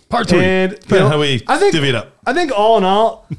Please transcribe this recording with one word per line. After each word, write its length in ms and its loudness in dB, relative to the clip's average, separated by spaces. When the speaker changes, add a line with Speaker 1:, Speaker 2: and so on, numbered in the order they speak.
Speaker 1:
Part 180 -4
three. 160 2
Speaker 2:
And, 280 0
Speaker 1:
Depending 240 -4
Speaker 2:
you 80 4
know, 60 2
Speaker 1:
how 100 0
we 260 -2
Speaker 2:
I 120 0
think, 140 2
Speaker 1:
divvy 180 0
it 40 -2
up. 180 -8
Speaker 2:
I 80 -2
think 220 -2
all 220 2
in 60 0
all, 420 -2